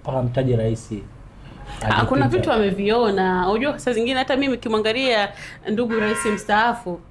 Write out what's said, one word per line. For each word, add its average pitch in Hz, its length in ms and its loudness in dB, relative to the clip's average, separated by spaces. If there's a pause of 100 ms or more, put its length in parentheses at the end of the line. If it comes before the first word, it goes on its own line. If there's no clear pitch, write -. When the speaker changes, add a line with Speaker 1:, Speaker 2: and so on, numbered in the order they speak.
Speaker 1:
Mpaka 131 200 -2
mtaje 123 340 2
rais 110 360 -2
Speaker 2:
Ah, 107 40 -4 (880)
kuna 226 180 2
Speaker 1:
aliyepita. - 280 2
Speaker 2:
vitu 339 240 2
ameviona. 196 1000 2
Unajua 233 280 0
saa - 140 -2
zingine 233 260 0
hata 262 180 0
mimi 269 160 2
nikimwangalia 226 760 0 (400)
ndugu 226 320 0
rais 214 260 0
mstaafu, 208 760 0 (100)